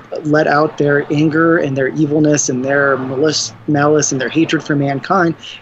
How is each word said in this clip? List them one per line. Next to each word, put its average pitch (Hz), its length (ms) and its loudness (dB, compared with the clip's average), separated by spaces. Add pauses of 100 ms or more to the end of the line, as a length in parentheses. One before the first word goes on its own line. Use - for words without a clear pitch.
(240)
let 151 240 2
out 151 320 0
their 143 340 2
anger 160 460 2
and 139 180 -2
their 135 120 0
evilness 147 600 0
and 127 160 -4
their 139 320 2
malice, 135 560 -2 (140)
malice 147 440 2
and 135 80 -4
their 120 100 -4
hatred 156 340 0
for 151 120 -2
mankind 143 600 0 (260)